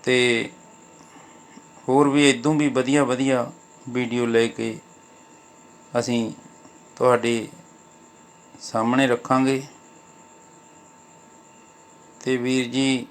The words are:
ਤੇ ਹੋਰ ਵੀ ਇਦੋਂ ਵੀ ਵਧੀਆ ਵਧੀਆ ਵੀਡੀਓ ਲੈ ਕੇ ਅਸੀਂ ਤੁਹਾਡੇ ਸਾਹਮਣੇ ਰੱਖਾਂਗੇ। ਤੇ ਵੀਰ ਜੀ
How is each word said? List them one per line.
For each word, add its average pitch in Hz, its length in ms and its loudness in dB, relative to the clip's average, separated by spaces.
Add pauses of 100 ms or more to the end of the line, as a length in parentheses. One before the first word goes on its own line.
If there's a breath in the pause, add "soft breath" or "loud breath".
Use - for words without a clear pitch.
ਤੇ 123 460 0 (1400)
ਹੋਰ 143 200 4
ਵੀ 143 220 4
ਇਦੋਂ 131 240 0
ਵੀ 147 160 0
ਵਧੀਆ 131 340 0
ਵਧੀਆ 127 460 -2 (380)
ਵੀਡੀਓ 120 380 -2
ਲੈ 117 220 4
ਕੇ 113 280 -8 (1200)
ਅਸੀਂ 117 320 -2 (680)
ਤੁਹਾਡੇ 117 520 2 (1120)
ਸਾਹਮਣੇ 120 460 0
ਰੱਖਾਂਗੇ। 131 560 0 (2500)
ਤੇ 127 140 -2
ਵੀਰ 127 320 -2
ਜੀ 131 420 -2